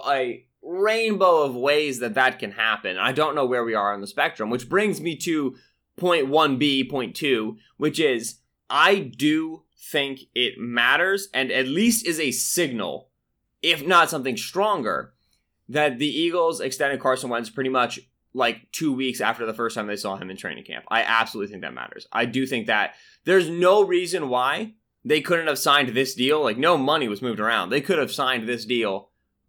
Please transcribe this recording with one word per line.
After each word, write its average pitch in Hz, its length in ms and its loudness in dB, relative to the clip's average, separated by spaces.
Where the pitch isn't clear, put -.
a 127 380 -2
rainbow 190 800 2
of 135 120 0
ways 139 460 0
that 117 140 -4
that 131 240 4
can 104 140 -8
happen. 107 440 -2
I 110 160 0
don't 151 220 0
know 143 100 0
where 123 200 0
we 113 100 -2
are 101 180 0
on 101 80 -6
the 101 60 -10
spectrum, 143 420 -2
which 120 200 -4
brings 190 320 0
me 160 180 -6
to 151 380 -2
point 170 300 2
one 147 300 4
B, 139 260 2
point 131 300 -6
two, 110 440 -2
which 151 240 -2
is 123 360 0
I 160 440 4
do 156 500 -2
think 139 420 -4
it 120 240 -2
matters 135 760 0
and 131 180 -2
at 127 160 0
least 208 380 2
is 165 120 -2
a 147 140 0
signal, 113 800 -4
if 156 240 0
not 175 220 6
something 131 300 -4
stronger, 139 760 -2
that 143 300 0
the 147 100 -2
Eagles 165 520 0
extended 135 400 -2
Carson 131 280 0
Wentz 117 220 -4
pretty 131 200 -4
much, 123 280 0
like, 120 360 -2
two 156 220 -2
weeks 127 280 -2
after 113 260 -2
the 110 80 -4
first 113 200 -4
time 107 120 -4
they 104 100 -4
saw 98 200 -6
him 92 140 -10
in 95 60 -12
training 67 280 -10
camp. - 240 -14
I 113 140 2
absolutely 113 480 0
think 95 120 -14
that 67 120 -6
matters. 58 380 -14
I 120 140 2
do 127 200 -2
think 117 200 -4
that 107 280 0
there's 175 240 4
no 180 340 6
reason 175 460 0
why 143 460 0
they 151 160 2
couldn't 165 280 0
have 139 100 0
signed 143 300 4
this 127 260 0
deal. 147 280 2
Like, 113 160 0
no 160 180 4
money 143 320 0
was 104 140 -6
moved 113 180 -4
around. 104 300 0
They 139 100 2
could 170 180 0
have 120 140 0
signed 127 360 -2
this 113 160 -6
deal 107 460 -2